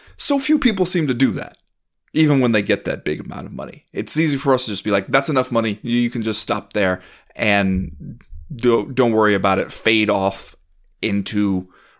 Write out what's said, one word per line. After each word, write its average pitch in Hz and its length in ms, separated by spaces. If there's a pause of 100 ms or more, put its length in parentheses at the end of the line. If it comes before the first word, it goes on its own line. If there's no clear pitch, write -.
(160)
So 277 240
few 294 180
people 196 280
seem 165 220
to 131 60
do 120 180
that, - 260 (560)
even 147 260
when 123 120
they 107 100
get 101 240
that - 180
big 78 160
amount - 280
of - 40
money. - 420
It's - 240
easy 151 200
for 135 160
us 123 120
to 110 60
just 95 120
be 107 80
like, 98 160
"That's 135 220
enough 131 220
money. 110 300
You, 120 180
you 120 120
can 120 100
just 110 180
stop - 340
there 95 280 (340)
and 95 840 (360)
don't, 117 400
don't 123 160
worry 107 240
about 95 240
it. - 120
Fade 110 380
off 98 460 (460)
into 101 680 (300)